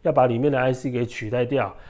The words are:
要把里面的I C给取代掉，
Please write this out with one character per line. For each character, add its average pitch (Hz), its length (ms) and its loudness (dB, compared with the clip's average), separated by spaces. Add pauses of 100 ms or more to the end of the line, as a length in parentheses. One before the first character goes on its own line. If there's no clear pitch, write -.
要 160 100 2
把 131 140 6
里 117 120 0
面 143 140 2
的 131 80 0
I 131 140 2
C 131 160 -6
给 120 160 -2
取 110 240 -10
代 123 160 0
掉， 123 280 -2 (160)